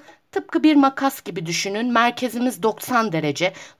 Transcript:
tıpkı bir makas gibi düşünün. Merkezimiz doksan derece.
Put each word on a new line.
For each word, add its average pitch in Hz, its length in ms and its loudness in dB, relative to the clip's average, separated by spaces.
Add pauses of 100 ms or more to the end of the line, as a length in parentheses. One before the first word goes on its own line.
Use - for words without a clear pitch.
(320)
tıpkı 330 320 -2
bir 311 120 6
makas 269 480 2
gibi 180 220 -8
düşünün. 202 460 -4
Merkezimiz 240 720 0
doksan 220 480 0
derece. 156 420 0 (260)